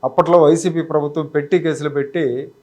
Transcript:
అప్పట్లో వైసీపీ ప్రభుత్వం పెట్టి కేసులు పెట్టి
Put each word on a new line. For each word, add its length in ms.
అప్పట్లో 380
వైసీపీ 440
ప్రభుత్వం 460
పెట్టి 300
కేసులు 320
పెట్టి 280